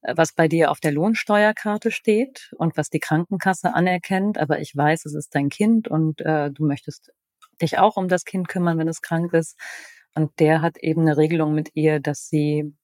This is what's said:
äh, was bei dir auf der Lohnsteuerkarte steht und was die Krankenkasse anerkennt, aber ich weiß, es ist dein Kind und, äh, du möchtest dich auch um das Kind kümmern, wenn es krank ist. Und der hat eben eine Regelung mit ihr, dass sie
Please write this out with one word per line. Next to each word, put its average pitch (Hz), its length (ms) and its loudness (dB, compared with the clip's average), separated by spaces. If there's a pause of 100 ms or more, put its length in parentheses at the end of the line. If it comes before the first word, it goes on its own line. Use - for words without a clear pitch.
äh, 123 120 -4
was 165 160 2
bei 165 140 2
dir 160 240 4
auf 151 80 -2
der 151 140 -2
Lohnsteuerkarte 208 960 0
steht 226 680 -2
und 170 200 -2
was 151 120 -4
die 156 120 -4
Krankenkasse 175 720 -2
anerkennt, 185 640 0
aber 147 220 -2
ich - 160 -10
weiß, 147 280 0
es 147 100 -10
ist 151 200 -12
dein 143 140 2
Kind 220 400 0
und, 156 320 -2
äh, 147 300 -2
du 147 140 -4
möchtest - 480 -6 (480)
dich - 180 0
auch 208 180 4
um 185 120 -2
das 180 160 0
Kind 185 240 -6
kümmern, 170 300 0
wenn 160 100 0
es 165 140 -6
krank 170 300 -2
ist. 165 260 0 (560)
Und 156 240 -2
der 156 240 4
hat 170 160 -2
eben 165 240 0
eine 156 140 4
Regelung 156 380 2
mit 151 200 -2
ihr, 156 240 2
dass 143 300 -6
sie 151 440 0 (120)